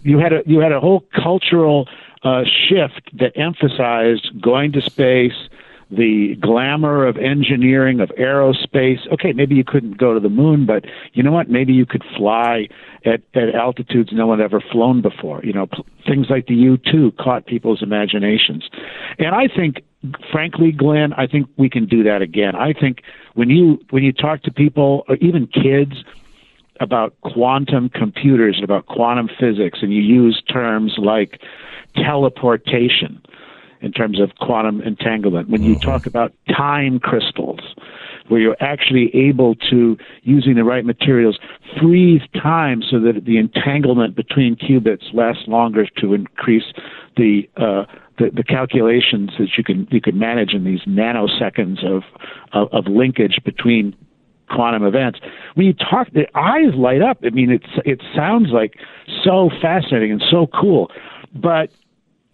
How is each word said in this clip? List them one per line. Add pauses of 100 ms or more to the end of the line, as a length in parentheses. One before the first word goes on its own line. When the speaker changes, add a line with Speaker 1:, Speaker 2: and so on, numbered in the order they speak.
Speaker 1:
you
had
a,
you
had
a
whole (100)
cultural, (360)
uh, (260)
shift (120)
that
emphasized
going
to
space, (560)
the
glamour
of
engineering,
of
aerospace. (120)
Okay,
maybe
you
couldn't
go
to
the
moon,
but (280)
you
know
what?
Maybe
you
could (120)
fly (380)
at, (120)
at
altitudes
no
one
had
ever (100)
flown
before.
You
know,
pl-, (220)
things
like
the
U
two
caught
people's
imaginations. (480)
And
I
think, (480)
frankly,
Glenn,
I
think
we
can
do
that
again.
I
think (320)
when
you, (100)
when
you
talk
to
people,
or
even
kids, (760)
about
quantum
computers
and
about
quantum (100)
physics,
and
you
use
terms
like (540)
teleportation (600)
in
terms
of
quantum
entanglement,
when
you
Speaker 2:
Mm-hmm.
Speaker 1:
talk
about (240)
time
crystals, (720)
where
you're
actually
able (140)
to, (260)
using
the
right
materials, (420)
freeze (200)
time
so
that
the
entanglement
between
qubits
lasts
longer (120)
to
increase (540)
the,
uh, (340)
the,
the
calculations
that
you
can,
you
can
manage
in
these
nanoseconds
of, (500)
of,
of
linkage
between (540)
quantum
events. (360)
When
you
talk,
the
eyes
light
up.
I
mean,
it's, (180)
it (140)
sounds
like (480)
so (120)
fascinating
and
so
cool, (420)
but (640)